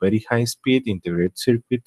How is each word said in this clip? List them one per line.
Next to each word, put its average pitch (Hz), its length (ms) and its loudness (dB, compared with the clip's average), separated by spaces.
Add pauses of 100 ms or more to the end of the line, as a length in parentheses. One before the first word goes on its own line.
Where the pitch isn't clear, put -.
Very 104 200 2
High 120 240 0
Speed 131 420 0
Integrated 90 480 -2
Circuit 120 520 -2